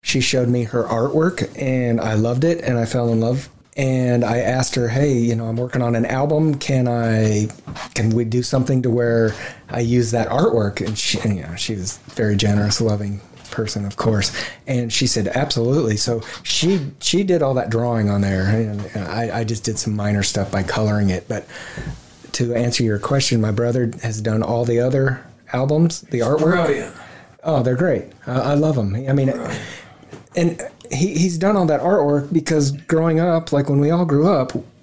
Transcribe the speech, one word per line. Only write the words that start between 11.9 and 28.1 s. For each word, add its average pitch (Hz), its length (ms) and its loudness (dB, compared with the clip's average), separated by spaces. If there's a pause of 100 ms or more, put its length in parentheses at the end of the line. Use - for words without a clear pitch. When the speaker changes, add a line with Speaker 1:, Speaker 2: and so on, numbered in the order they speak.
Speaker 1:
a - 60 -20
very 107 240 0
generous, 104 440 2
loving 104 400 -2 (300)
person, 104 340 -6
of 98 140 -8
course. 107 340 0 (360)
And 120 260 -2
she 131 140 2
said, 104 220 0
"Absolutely." 127 680 0
So 113 240 -2 (220)
she, 160 480 0 (100)
she 190 220 0
did 175 180 2
all 135 140 0
that 117 160 -2
drawing 113 400 2
on 101 100 2
there. 95 260 0
And 107 320 0 (160)
I, 98 440 -4
I 113 40 -2
just 107 200 -4
did 107 160 -2
some 107 160 -2
minor 104 260 0
stuff 98 300 -2
by 98 100 0
coloring 104 480 0
it. 90 180 -2
But 110 200 -6 (840)
to 120 200 -2
answer 120 300 0
your 107 160 0
question, 131 420 0
my 107 100 2
brother 120 400 0 (120)
has 107 180 -6
done 113 220 0
all 120 220 0
the 117 160 2
other 131 440 0 (260)
albums, 151 500 2
the - 180 -4
artwork. 156 480 2
Speaker 2:
Brilliant. - 280 -4 (480)
Speaker 1:
Oh, 151 200 0
they're 123 120 2
great. 143 280 2 (240)